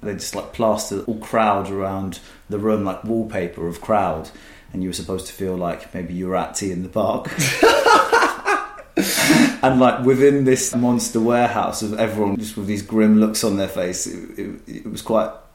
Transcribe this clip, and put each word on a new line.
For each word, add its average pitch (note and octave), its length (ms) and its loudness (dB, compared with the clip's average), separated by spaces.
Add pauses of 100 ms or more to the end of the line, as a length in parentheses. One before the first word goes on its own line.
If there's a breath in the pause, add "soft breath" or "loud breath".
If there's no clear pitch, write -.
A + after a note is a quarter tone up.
They G#2 120 -8
just, - 220 -10
like, - 180 -10
plastered G#2+ 520 0
all A2 140 -4
crowd G2+ 500 0
around F#2+ 500 -6 (300 loud breath)
the G#2 80 -6
room, G#2+ 260 0
like, F#2 200 -6
wallpaper G#2+ 640 -4
of E2+ 140 -8
crowd, F2 480 0 (440 loud breath)
and F#2 80 -6
you F#2 80 -4
were F2+ 40 -6
supposed F#2 340 -8
to - 60 -16
feel F#2 220 -4
like E2+ 380 -6
maybe F2+ 200 -8
you F2+ 140 -6
were F#2 80 -4
at E2+ 200 -4
tea G2 160 -4
in F2+ 120 -6
the F#2 60 -10
park. G2+ 460 -2
<laughs> - 2250 2
And, C3 160 4
like, B2+ 240 4
within C3+ 400 6
this B2+ 320 2
monster A#2+ 440 0
warehouse A#2 640 2
of G#2 160 -4
everyone G#2 380 0
just G#2+ 200 -8
with G#2 80 -6
these G2+ 160 -2
grim G#2+ 380 6
looks G#2+ 240 2
on G2+ 140 2
their G2 100 0
face, F2+ 400 -4
it, F2+ 320 -12
it, G2+ 280 -10
it A2 200 -14
was A2 160 -10
quite G#2+ 280 0 (240)